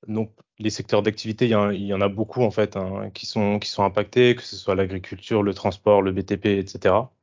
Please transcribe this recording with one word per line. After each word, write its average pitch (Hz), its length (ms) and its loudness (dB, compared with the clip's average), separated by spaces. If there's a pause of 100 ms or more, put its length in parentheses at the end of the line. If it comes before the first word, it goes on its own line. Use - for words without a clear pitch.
Donc, 107 240 -4 (260)
les 107 140 -2
secteurs 104 320 0
d'activité, 110 420 -2
il 117 60 4
y 110 40 4
en, 104 140 2
il 101 160 -4
y 98 80 -4
en 95 80 0
a 101 80 2
beaucoup, 107 320 -4
en 110 100 2
fait, 104 240 -2
hein, 98 360 -6
qui - 160 -14
sont, 104 320 0
qui - 100 -10
sont - 140 -2
impactés, 110 520 4
que 120 80 -14
ce - 120 -14
soit 95 200 -2
l'agriculture, 95 680 -2
le 101 120 0
transport, 101 480 2
le 95 100 2
B 95 120 -2
T 101 140 -2
P, 101 200 2
et 95 100 -2
cetera. 101 440 0 (120)